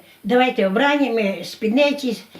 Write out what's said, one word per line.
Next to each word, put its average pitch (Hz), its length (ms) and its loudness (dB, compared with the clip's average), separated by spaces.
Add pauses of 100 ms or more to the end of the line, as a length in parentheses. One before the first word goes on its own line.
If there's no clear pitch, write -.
(240)
Давайте 247 420 2
обрані, 269 440 2
ми 196 340 -2
спідниці, 262 720 0 (240)